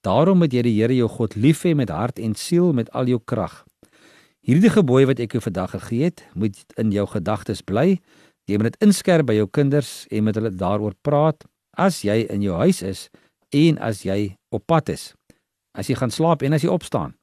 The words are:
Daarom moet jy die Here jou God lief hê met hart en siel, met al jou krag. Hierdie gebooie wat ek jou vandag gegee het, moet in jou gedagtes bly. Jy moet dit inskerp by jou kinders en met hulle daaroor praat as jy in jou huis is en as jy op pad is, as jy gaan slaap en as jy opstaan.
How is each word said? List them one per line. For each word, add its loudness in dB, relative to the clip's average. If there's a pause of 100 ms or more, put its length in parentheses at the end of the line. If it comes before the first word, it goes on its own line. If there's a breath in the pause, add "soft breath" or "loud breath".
Daarom 4
moet 2
jy 2
die 2
Here 2
jou 2
God -4
lief 2
hê 2
met -2
hart -6
en -4
siel, 0
met -2
al -4
jou 0
krag. -6 (760 soft breath)
Hierdie 4
gebooie 4
wat 0
ek -4
jou -2
vandag -6
gegee -4
het, -4 (100)
moet -6 (120)
in 0
jou 0
gedagtes -6
bly. 0 (460 soft breath)
Jy -2
moet 0
dit -8
inskerp 4
by 0
jou 2
kinders -2
en -2
met 0
hulle -4
daaroor -2
praat 0 (320)
as 0
jy 0
in -4
jou -2
huis 0
is -10 (400 soft breath)
en 2
as -6
jy -4 (120)
op -6
pad 0
is, -10 (600 soft breath)
as -10
jy -2
gaan -4
slaap 0
en 0
as 2
jy 0
opstaan. -4